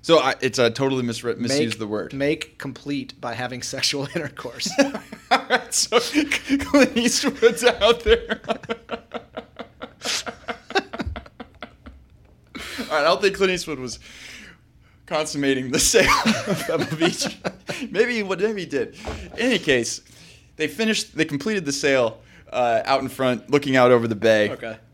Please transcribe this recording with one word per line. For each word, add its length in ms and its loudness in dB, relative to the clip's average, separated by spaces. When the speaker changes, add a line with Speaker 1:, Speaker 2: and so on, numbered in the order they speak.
Speaker 1:
So 160 6
I, 220 2
it's 180 -2
a 120 6
totally 340 0
misre-, 320 -4
misused 380 0
Speaker 2:
Make, 40 -10
Speaker 1:
the 80 -6
word. 260 -4
Speaker 2:
make 460 -4
complete 640 -10
by 140 -6
having 280 -8
sexual 480 -4
<laughs> 40 -16
intercourse. 640 -8
Speaker 1:
<laughs> 540 -2
All 180 2
right, 240 -2
so 280 2
Clint 960 2
Eastwood's 680 2
out 360 4
there. 460 2
<laughs> 40 -10
right, 4000 -12
All 100 -8
right, 100 2
I 40 2
don't 160 4
think 160 2
Clint 160 2
Eastwood 260 -6
was 200 -10
consummating 640 -2
the 80 0
sale 400 4
<laughs> 80 0
of 180 -2
Pebble 300 -2
Beach. 420 -2
Maybe 240 0
he 80 -2
would, 180 -4
maybe 220 -2
he 40 -8
did. 300 -4
In 40 -10
any 200 2
case, 420 0
they 120 -2
finished, 480 -2
they 80 2
completed 400 -2
the 80 -2
sale, 480 2
uh, 320 2
out 160 2
in 80 -6
front, 420 -2
looking 260 2
out 140 8
over 180 6
the 60 0
bay. 360 4
Speaker 2:
Okay. 260 -10